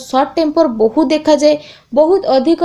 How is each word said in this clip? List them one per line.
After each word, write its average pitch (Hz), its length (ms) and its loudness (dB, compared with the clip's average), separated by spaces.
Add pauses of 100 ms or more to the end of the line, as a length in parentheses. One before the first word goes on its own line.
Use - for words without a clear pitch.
ସର୍ଟ 262 340 -2
ଟେମ୍ପର 320 300 0 (160)
ବହୁତ 240 260 0
ଦେଖାଯାଏ, 302 480 2 (380)
ବହୁତ 320 280 2 (120)
ଅଧିକ 320 320 0